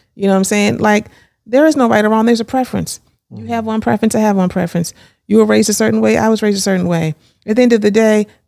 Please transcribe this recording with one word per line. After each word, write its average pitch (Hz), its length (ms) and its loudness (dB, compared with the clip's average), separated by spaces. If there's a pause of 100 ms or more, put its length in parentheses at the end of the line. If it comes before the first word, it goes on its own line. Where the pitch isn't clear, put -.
(160)
you 202 80 -8
know 196 100 2
what 190 40 2
I'm 190 60 2
saying? 208 360 0
Like, 208 280 0 (380)
there 262 200 2
is 302 120 2
no 247 100 2
right 220 160 2
or 214 60 0
wrong. 220 160 0
There's 233 160 2
a 220 40 -6
preference. 247 540 -6 (320)
You 120 140 -16
have 233 180 -6
one 220 160 -4
preference, 220 360 -2
I 220 60 0
have 208 140 2
one 185 140 0
preference. 175 420 -4 (360)
You 208 100 2
were 220 80 4
raised 214 240 2
a 208 40 0
certain 220 280 0
way, 220 160 0
I 220 120 0
was 214 120 0
raised 208 160 0
a 190 40 -6
certain 185 260 -2
way. 165 260 -2 (320)
At 214 120 -2
the 247 40 4
end 240 120 4
of 214 80 2
the 208 100 0
day, 214 340 2 (220)